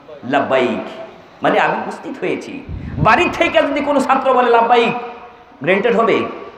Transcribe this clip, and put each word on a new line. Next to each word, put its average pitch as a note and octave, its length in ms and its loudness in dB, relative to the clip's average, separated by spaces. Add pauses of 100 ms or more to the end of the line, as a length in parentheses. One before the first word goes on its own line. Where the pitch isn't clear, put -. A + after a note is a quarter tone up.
(300)
"লাব্বাইক", B2 720 -2 (400)
মানে F#3+ 180 2
আমি D3+ 140 0
উপস্থিত - 460 -10
হয়েছি। B2+ 420 -8 (360)
বাড়ি C4 340 4
থেকে E4 300 2
যদি C#4 180 -2
কোনো C#4+ 200 0
ছাত্র C4 320 2
বলে, B3 180 4
"লাব্বাইক", A#3 420 4 (680)
গ্র্যান্টেড G3 340 2
হবে? - 240 2 (380)